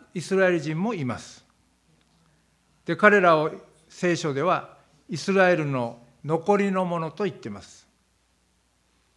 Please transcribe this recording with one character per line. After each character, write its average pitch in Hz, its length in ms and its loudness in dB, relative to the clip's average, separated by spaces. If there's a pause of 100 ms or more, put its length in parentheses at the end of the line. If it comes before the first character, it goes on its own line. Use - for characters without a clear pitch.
(120)
イ 180 80 -10
ス 190 160 -4
ラ 190 120 4
エ - 20 2
ル 175 100 0
人 156 200 -6
も 214 140 -4
い 156 100 -6
ま 117 140 -4
す。 - 260 -20 (1400)
で、 170 120 -4
彼 208 240 6
ら 170 180 6
を 156 120 0 (380)
聖 175 280 -2
書 151 180 -4
で 135 80 -4
は、 165 340 -4 (320)
イ 202 80 -8
ス 190 160 -4
ラ 190 160 4
エ 180 80 4
ル 160 80 -2
の 131 380 -6 (220)
残 165 340 0
り 202 120 0
の 185 140 -2
も 170 160 -6
の 160 100 -8
と 208 140 -8
言 185 80 -4
っ - 40 -16
て - 120 -14
ま 101 140 -14
す。 - 220 -20 (1300)